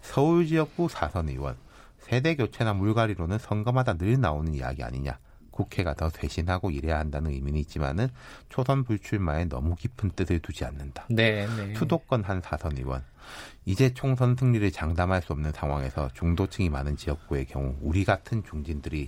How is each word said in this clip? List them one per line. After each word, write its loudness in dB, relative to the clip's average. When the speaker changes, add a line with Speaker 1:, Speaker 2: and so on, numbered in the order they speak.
Speaker 1:
서울 2
지역구 0
사 -2
선 -2
의원, -4
"세대 0
교체나 0
물갈이로는 0
선거마다 0
늘 2
나오는 0
이야기 -4
아니냐. -6
국회가 -2
더 0
쇄신하고 -2
일해야 0
한다는 -2
의미는 -2
있지만은, -2
초선 0
불출마에 0
너무 -2
깊은 -4
뜻을 0
두지 -8
않는다." -10
Speaker 2:
네, 2
네. -4
Speaker 1:
수도권 0
한 -2
사 -4
선 -4
의원, -4
"이제 6
총선 4
승리를 6
장담할 2
수 -6
없는 0
상황에서 -2
중도층이 2
많은 -2
지역구의 -4
경우 -4
우리 2
같은 0
중진들이 -6